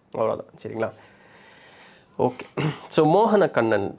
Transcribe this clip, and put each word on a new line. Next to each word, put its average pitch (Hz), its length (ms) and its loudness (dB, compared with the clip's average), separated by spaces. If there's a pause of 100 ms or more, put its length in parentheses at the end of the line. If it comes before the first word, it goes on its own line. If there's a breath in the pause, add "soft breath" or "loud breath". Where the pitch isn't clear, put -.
(120)
அவ்வளவுதான். - 400 -4 (120)
சரிங்களா? 110 280 -6 (1300 loud breath)
ஓகே. - 480 -4 (180)
So, 160 300 4
மோகனக்கண்ணன் 135 800 2